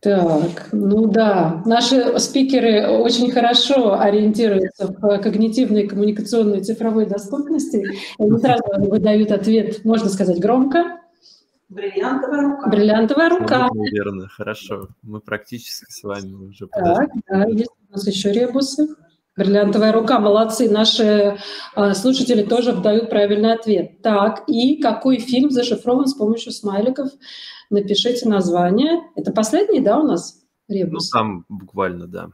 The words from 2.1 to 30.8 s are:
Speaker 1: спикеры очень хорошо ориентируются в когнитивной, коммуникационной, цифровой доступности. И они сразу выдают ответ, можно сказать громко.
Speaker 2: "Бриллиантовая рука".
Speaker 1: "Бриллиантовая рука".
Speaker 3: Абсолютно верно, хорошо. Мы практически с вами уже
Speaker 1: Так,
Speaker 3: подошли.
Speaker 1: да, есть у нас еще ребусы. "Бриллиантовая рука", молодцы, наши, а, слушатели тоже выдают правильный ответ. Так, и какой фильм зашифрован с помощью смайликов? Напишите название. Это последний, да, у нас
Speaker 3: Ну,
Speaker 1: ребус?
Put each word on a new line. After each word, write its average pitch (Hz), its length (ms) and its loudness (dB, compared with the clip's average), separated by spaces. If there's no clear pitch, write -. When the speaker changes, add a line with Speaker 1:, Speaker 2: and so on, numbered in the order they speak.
Speaker 1:
спикеры 233 680 2
очень 240 420 2
хорошо 240 680 2
ориентируются 208 880 0
в 202 320 0
когнитивной, 214 680 0
коммуникационной, 208 760 0
цифровой 220 440 -2
доступности. 277 720 -4
И 220 40 0
они 214 160 4
сразу 240 240 2
выдают 208 540 0
ответ, 208 520 0
можно 220 260 0
сказать 180 300 0
громко. 269 600 0
Speaker 2:
"Бриллиантовая 262 760 -4
рука". 277 260 -2
Speaker 1:
"Бриллиантовая 220 600 2
рука". 294 360 0
Speaker 3:
Абсолютно 220 260 -2
верно, 98 360 -4
хорошо. 104 640 -12
Мы 107 200 -14
практически - 680 -12
с - 120 -20
вами 101 320 -10
уже 98 320 -20
Speaker 1:
Так, - 160 -6
Speaker 3:
подошли. 208 440 0
Speaker 1:
да, 196 180 2
есть 226 260 -2
у - 40 -20
нас 196 120 -8
еще 202 260 -2
ребусы. 262 560 0
"Бриллиантовая 202 560 2
рука", 226 280 2
молодцы, 214 500 2
наши, 208 680 2
а, 202 200 2
слушатели 247 480 2
тоже 233 300 0
выдают 214 360 0
правильный 208 440 2
ответ. 208 500 -2
Так, 214 440 0
и 269 320 2
какой 254 380 0
фильм 254 320 0
зашифрован 240 580 0
с - 60 -2
помощью 220 400 -4
смайликов? 240 560 -4
Напишите 208 580 0
название. 196 720 2
Это - 180 -6
последний, 311 480 0
да, 202 180 2
у 311 40 2
нас 190 360 -4
Speaker 3:
Ну, 208 60 -6
Speaker 1:
ребус? - 340 -4